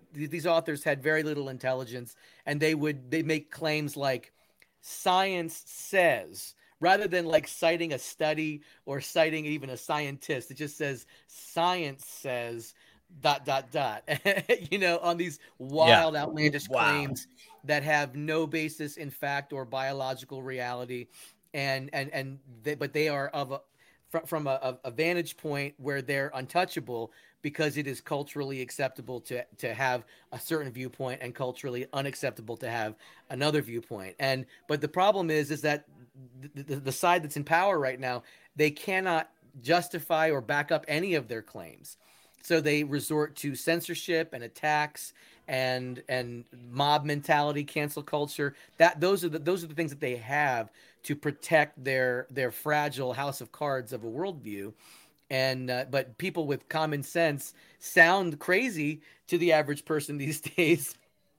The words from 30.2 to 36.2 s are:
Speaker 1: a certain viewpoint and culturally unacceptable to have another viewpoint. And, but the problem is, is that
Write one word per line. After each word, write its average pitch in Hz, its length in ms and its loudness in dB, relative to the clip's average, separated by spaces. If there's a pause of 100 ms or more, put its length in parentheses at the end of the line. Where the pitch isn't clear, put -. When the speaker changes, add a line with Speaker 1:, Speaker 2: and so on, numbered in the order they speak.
Speaker 1:
a 123 60 -10
certain 147 320 -4
viewpoint 127 520 -8
and 123 120 -10
culturally 127 580 -6
unacceptable 135 640 -4
to 120 160 -8
have 110 240 -2 (360)
another 147 320 2
viewpoint. 107 560 -8
And, 135 260 0 (240)
but 151 140 0
the 151 60 -2
problem 185 420 4
is, 151 200 2
is 151 120 -4
that 151 240 0 (680)